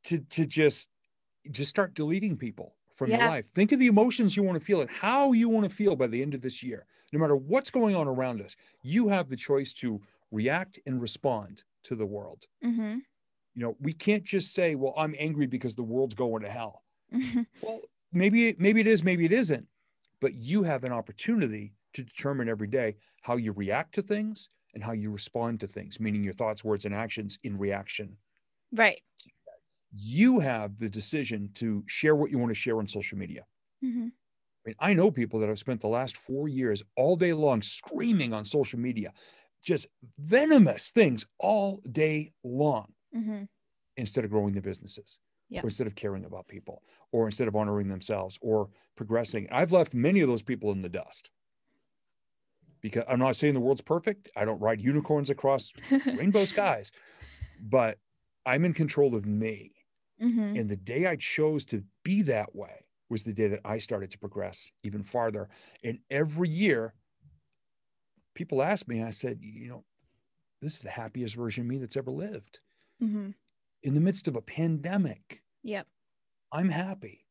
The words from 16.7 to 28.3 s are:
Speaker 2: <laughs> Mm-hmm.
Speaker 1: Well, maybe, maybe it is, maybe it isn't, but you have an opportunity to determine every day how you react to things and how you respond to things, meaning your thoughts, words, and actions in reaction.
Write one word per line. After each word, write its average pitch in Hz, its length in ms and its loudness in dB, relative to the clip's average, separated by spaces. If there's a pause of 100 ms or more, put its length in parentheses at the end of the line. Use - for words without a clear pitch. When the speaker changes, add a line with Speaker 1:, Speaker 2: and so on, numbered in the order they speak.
Speaker 2:
<laughs> - 160 -18
Mm-hmm. 247 280 -2 (200)
Speaker 1:
Well, 220 200 -8 (300)
maybe, 208 460 6
maybe 214 240 6
it 208 60 6
is, 202 160 6
maybe 175 220 4
it 170 80 4
isn't, 156 340 2 (520)
but 131 140 0
you 151 300 0
have 139 200 0
an 127 100 -4
opportunity 113 800 -2 (200)
to 135 100 -8
determine 131 460 -4
every 107 180 -4
day 110 280 0 (260)
how 123 160 -4
you 110 140 -2
react 101 440 -2
to 202 60 0
things 208 480 -6 (240)
and 107 100 -12
how 113 100 -6
you 107 180 -4
respond 117 480 -4
to 98 80 -8
things, 101 320 -14
meaning 104 240 -2
your 95 100 -4
thoughts, 107 300 -4
words, 107 220 -2
and 101 100 -4
actions 107 480 -6
in 101 160 -6
reaction. 98 580 -4 (540)